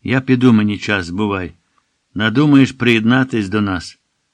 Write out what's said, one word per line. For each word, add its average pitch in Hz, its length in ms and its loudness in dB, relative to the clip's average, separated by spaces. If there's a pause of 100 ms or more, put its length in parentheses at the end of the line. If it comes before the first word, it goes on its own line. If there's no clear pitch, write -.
Я 131 180 -2
піду, 127 320 2
мені 104 260 2
час, 92 320 -4
бувай. 92 420 -6 (600)
Надумаєш 135 580 2
приєднатись 117 760 0
до 107 120 -2
нас? 95 380 -6 (340)